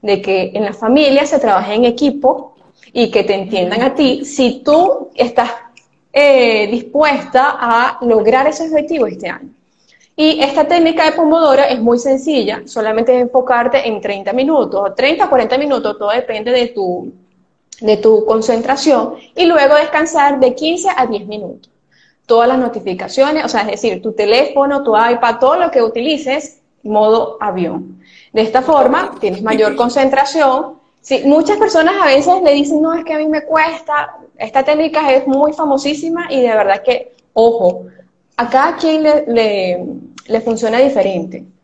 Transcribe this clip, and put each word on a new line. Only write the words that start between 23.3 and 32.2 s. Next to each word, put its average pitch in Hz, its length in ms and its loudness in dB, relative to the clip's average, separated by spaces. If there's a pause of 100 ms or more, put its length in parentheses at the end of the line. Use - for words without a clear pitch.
o 240 40 -4
sea, 226 140 -2
es 214 60 -4 (140)
decir, 185 200 -2
tu 214 100 -6
teléfono, 277 680 0
tu 240 140 0
iPad, 233 420 0
todo 269 180 2
lo 349 140 0
que 277 120 2
utilices, 277 800 -4 (220)
modo 214 580 0
avión. 180 600 -6 (320)
De 220 100 0
esta 220 200 2
forma, 294 580 2
tienes 190 220 -4
mayor 214 340 0
concentración. 269 1000 0 (260)
Sí, - 240 -4
muchas 311 340 2
personas 359 440 2
a 339 40 2
veces 302 360 2